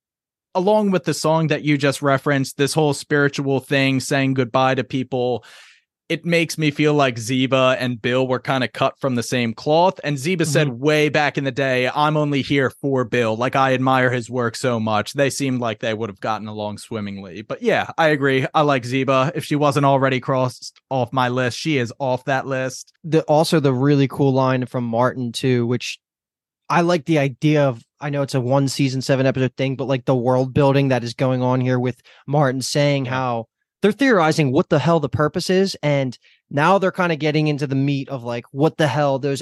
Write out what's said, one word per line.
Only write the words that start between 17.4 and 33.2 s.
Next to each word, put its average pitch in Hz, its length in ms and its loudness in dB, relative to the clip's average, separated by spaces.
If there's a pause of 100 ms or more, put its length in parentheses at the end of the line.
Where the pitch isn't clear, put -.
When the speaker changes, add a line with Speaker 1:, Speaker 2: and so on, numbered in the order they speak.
Speaker 1:
But - 200 -12
yeah, 151 360 0
I 160 100 4
agree. 135 460 2
I 156 80 4
like 139 220 2
Zeba. 131 500 0
If 131 100 -6
she 151 100 -4
wasn't 143 300 2
already 135 340 2
crossed 127 540 -4 (180)
off 127 220 -2
my 127 160 0
list, 123 300 -2
she 160 180 -2
is 120 220 -2
off 127 260 -4
that 131 220 -4
list. 131 440 -8 (140)
Speaker 2:
The, 156 200 2
also 156 360 4
the 135 140 2
really 139 340 4
cool 139 240 2
line 131 320 0
from 123 200 -6
Martin 120 460 0
too, 123 360 0
which 120 320 -4 (720)
I 151 100 2
like 175 240 0
the 165 140 2
idea 143 500 2
of, 117 140 -4 (180)
I 147 80 -8
know 143 140 -4
it's 135 120 -6
a 135 60 2
one 135 280 2
season, 131 340 -2
seven 131 240 0
episode 131 320 0
thing, 135 180 -2
but, 123 120 -6
like, 131 180 -2
the 139 100 2
world 127 380 0
building 139 340 4
that 123 160 0
is 117 100 -8
going 127 280 -2
on 127 200 0
here 127 160 0
with 123 220 -4 (260)
Martin 135 360 0
saying 143 440 0
Speaker 1:
Yeah. 123 40 -8
Speaker 2:
how 123 340 -4 (360)